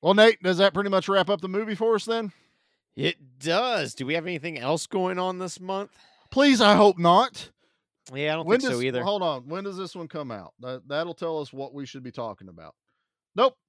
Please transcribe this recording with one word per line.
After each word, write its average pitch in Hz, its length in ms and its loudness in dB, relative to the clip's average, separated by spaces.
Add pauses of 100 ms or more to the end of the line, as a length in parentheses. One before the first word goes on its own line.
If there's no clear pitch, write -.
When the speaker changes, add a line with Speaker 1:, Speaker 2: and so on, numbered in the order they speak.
Speaker 1:
Well, 170 120 4
Nate, 214 280 6
does 185 160 0
that 196 160 4
pretty 202 160 -2
much 190 200 0
wrap 196 200 2
up 196 120 0
the 185 80 -8
movie 208 260 -4
for 226 200 0
us 196 100 -4
then? 226 260 -4 (640)
Speaker 2:
It 135 440 -8
does. 170 560 -2
Do 131 100 -10
we 139 80 -4
have 165 120 -4
anything 165 320 -8
else 139 300 -4
going 185 320 -4
on 185 200 -4
this 185 200 -10
month? 190 320 -8 (400)
Speaker 1:
Please, 269 300 6
I 208 140 8
hope 202 220 6
not. 180 520 2 (640)
Speaker 2:
Yeah, 147 200 -2
I - 40 -2
don't 160 100 -6
Speaker 1:
When 220 120 4
Speaker 2:
think 262 120 -2
so 123 60 -2
Speaker 1:
does, 120 60 -2
Speaker 2:
either. 127 200 -2
Speaker 1:
hold 202 180 -2
on. 139 260 -4
When 180 160 -10
does 196 140 -10
this 185 180 -12
one 170 120 -14
come 143 240 -12
out? 95 280 -14
That, 127 280 -14
that'll 160 260 -6
tell 160 260 -6
us 143 140 -12
what 135 200 -12
we 139 120 -12
should 131 180 -18
be 127 80 -14
talking 107 380 -12
about. 82 260 -20 (600)
Nope. 254 200 2 (140)